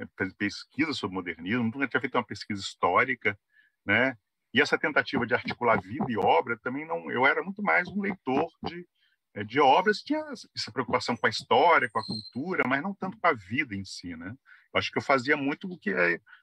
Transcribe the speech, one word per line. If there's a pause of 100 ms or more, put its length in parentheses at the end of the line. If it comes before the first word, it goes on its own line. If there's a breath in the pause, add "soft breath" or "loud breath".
(160)
feito
pesquisa
sobre
modernismo,
nunca
tinha
feito
uma
pesquisa
histórica, (440 soft breath)
né? (380)
E
essa
tentativa
de
articular
vida
e
obra
também
não,
eu
era
muito
mais
um
leitor (140)
de, (460)
é,
de
obras,
tinha (320)
essa
preocupação
com
a
história,
com
a
cultura,
mas
não
tanto
com
a
vida
em
si,
né? (400 soft breath)
Eu
acho
que
eu
fazia
muito
o
que
é (240 loud breath)